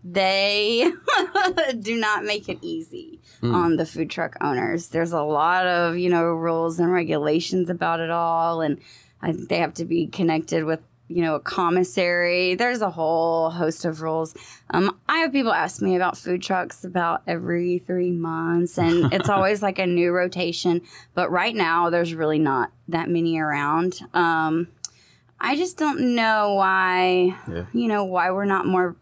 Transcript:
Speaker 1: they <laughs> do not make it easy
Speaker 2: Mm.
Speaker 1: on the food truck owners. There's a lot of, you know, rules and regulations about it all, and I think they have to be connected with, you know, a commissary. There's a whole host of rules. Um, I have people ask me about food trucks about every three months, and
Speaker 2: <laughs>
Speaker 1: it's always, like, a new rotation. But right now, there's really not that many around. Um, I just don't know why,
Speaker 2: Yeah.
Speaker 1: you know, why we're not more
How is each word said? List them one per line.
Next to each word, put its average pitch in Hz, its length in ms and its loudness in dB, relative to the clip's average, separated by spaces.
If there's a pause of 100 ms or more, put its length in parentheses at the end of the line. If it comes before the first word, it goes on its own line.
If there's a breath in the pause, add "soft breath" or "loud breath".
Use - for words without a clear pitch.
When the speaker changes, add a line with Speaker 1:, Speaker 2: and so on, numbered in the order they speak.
Speaker 1:
they 202 880 2 (460)
<laughs> 339 420 0
do 220 180 -4
not 214 280 0
make 208 240 -6
it 185 120 -6
easy 160 580 -10 (220 soft breath)
Speaker 2:
Mm. 120 120 0
Speaker 1:
on 170 220 2
the 156 100 0
food 156 240 -6
truck - 300 -6
owners. 147 480 -2
There's 165 240 -2
a 165 100 -2
lot 156 460 2
of, 175 300 2
you 180 120 2
know, 170 220 4
rules 165 480 -2
and 170 140 4
regulations 165 760 0
about 170 300 -2
it 165 100 -4
all, 165 520 0
and 147 180 0 (420 loud breath)
I 165 120 -2
think - 160 -8
they 175 100 0
have 165 160 -2
to 170 100 -6
be 165 220 -2
connected 165 560 0
with, 156 160 -2 (300)
you 175 120 -2
know, 160 140 0
a - 60 -2
commissary. 180 1120 2
There's 240 260 0
a 208 80 0
whole 165 600 2
host 165 340 -2
of 160 180 -4
rules. 160 320 -4 (360 loud breath)
Um, - 280 0 (120)
I 311 100 2
have 320 140 0
people 254 180 2
ask 170 300 -2
me 185 160 2
about 180 200 0
food 180 240 -4
trucks - 440 -4
about 175 420 0
every 175 520 -2
three 180 320 -2
months, 170 680 0
and 170 340 4
Speaker 2:
<laughs> - 0 -
Speaker 1:
it's 196 140 0
always, 202 340 2
like, 196 160 0
a 190 80 0
new 175 280 2
rotation. 175 680 0 (320 loud breath)
But 180 160 0
right 196 260 0
now, 170 340 2
there's 170 240 0
really 156 260 0
not 135 320 2 (160)
that 165 220 -2
many 165 300 0
around. 156 600 0 (140)
Um, 165 560 2 (680 loud breath)
I 262 180 -2
just 359 200 -4
don't 254 380 0
know 220 380 2
why, 185 840 2 (160)
Speaker 2:
Yeah. 87 220 -6
Speaker 1:
you 233 160 0
know, 208 160 0
why 180 260 0
we're 196 140 -2
not 196 200 0
more 180 360 2